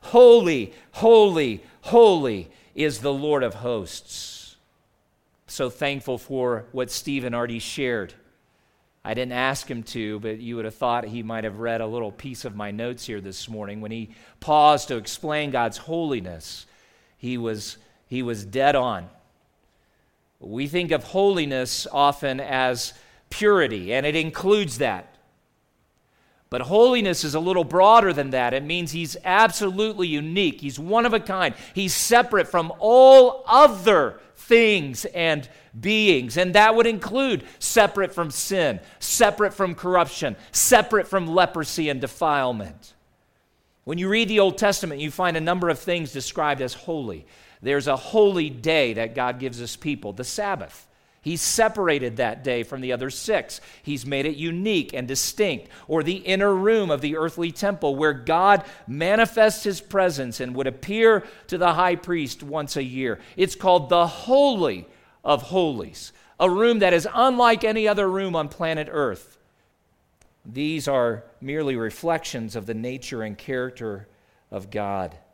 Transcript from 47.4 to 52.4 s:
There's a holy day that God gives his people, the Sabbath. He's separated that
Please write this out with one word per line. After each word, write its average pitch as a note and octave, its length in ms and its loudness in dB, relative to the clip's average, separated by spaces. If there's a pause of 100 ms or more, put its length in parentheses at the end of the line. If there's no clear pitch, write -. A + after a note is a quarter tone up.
There's C3+ 260 -2
a C#3 100 0
holy G3 540 2
day C3 420 0
that A2+ 220 -6
God B2 240 -4
gives B2+ 180 -10
his A#2+ 180 -12
people, A2 380 -8
the A#2+ 100 -12
Sabbath. F#3 640 -8 (340)
He's D#3+ 200 -6
separated E3 760 0
that A#2+ 260 -2